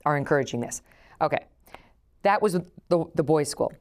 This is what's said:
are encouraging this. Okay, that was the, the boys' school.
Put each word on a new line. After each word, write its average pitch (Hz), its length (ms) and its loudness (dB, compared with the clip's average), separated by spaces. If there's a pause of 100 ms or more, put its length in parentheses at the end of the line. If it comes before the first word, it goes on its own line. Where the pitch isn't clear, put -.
are 147 120 2
encouraging 135 440 0
this. - 220 -8 (380)
Okay, 147 260 -2 (760)
that 202 180 2
was 202 140 0 (340)
the, 165 260 2
the 170 80 0
boys' 147 260 2
school. - 320 -4